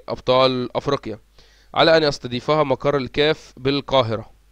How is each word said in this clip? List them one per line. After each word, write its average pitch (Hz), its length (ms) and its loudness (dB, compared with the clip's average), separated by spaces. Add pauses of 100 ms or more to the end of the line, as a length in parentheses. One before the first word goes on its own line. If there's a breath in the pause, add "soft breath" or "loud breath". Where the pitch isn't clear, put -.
أبطال 127 680 0
أفريقيا، 127 420 -4 (540 soft breath)
على 160 240 4
أن 160 60 2
يستضيفها 143 600 -2
مقر 143 340 0
الكاف 147 600 -2
بالقاهرة. 127 760 -2 (180)